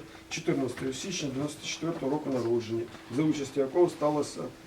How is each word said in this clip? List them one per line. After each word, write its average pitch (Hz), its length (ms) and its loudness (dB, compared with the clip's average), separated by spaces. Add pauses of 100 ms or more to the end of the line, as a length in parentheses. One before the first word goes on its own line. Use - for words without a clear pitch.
(280)
чотирнадцятого 135 640 0
січня 160 360 -4
дев'яносто 135 380 -4
четвертого 151 460 -2
року 151 200 -2
народження, 117 500 2 (340)
за 156 60 4
участі 143 380 2
якого 160 280 6
сталася 147 520 0 (260)